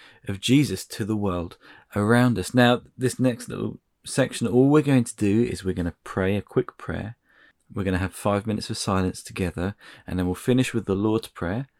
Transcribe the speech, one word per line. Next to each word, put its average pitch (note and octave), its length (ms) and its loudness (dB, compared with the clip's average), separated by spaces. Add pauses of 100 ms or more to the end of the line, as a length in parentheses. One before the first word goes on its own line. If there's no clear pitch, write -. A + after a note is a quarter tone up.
(260)
of G2 140 -6
Jesus B2+ 460 2
to - 180 -8
the G#2+ 100 -2
world F2+ 440 -4 (360)
around A#2 440 4
us. F#2 160 -4
Now, B2 260 4 (160)
this B2 240 -2
next B2+ 300 -2
little - 280 -6 (260)
section, - 420 -2
all B2+ 240 6
we're D3+ 100 6
going C#3 240 4
to - 100 -12
do G#2+ 280 4
is - 200 -4
we're F#2 120 -2
gonna E2+ 180 -2 (100)
pray F#2+ 320 -2
a G#2 60 -2
quick - 380 -4
prayer. - 380 -8 (560)
We're A2 120 -4
gonna F#2 140 0
have F#2 160 -4
five G2+ 320 -2
minutes G#2+ 240 -4
of A2 80 -8
silence F#2+ 440 -2
together, F#2 520 -4 (320)
and F2+ 120 -6
then F#2 60 0
we'll F2+ 100 -2
finish B2+ 380 0
with A2 140 -4
the G2 80 0
Lord's G#2+ 340 0
Prayer, A2+ 400 -6 (120)